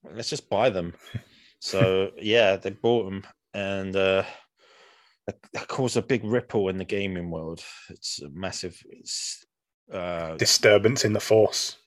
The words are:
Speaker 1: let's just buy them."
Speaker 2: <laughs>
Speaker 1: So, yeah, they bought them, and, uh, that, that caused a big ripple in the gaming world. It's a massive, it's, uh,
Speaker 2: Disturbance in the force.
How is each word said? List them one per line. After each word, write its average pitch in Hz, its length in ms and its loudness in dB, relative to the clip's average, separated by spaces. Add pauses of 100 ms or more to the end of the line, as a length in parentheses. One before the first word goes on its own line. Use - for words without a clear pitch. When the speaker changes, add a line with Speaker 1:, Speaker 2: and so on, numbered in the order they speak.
(160)
Speaker 1:
let's 113 140 -8
just - 180 -8
buy 113 220 2
them." 87 240 -4 (200)
Speaker 2:
<laughs> - 100 -10 (380)
Speaker 1:
So, 95 540 2
yeah, 107 400 4
they 95 140 -6
bought 117 340 0
them, 98 180 -6 (300)
and, 98 420 -6
uh, 95 280 4 (1040)
that, - 100 -10 (160)
that - 160 -10
caused 123 300 -2
a 107 40 0
big 113 220 -2
ripple 107 460 0
in 95 80 -4
the 92 80 -6
gaming 95 440 -4
world. 82 320 -8 (280)
It's - 320 -12
a 73 80 -16
massive, 90 580 -10
it's, - 560 -12 (480)
uh, 85 440 -6
Speaker 2:
Disturbance 107 680 6
in 107 80 2
the 104 80 0
force. - 560 2 (100)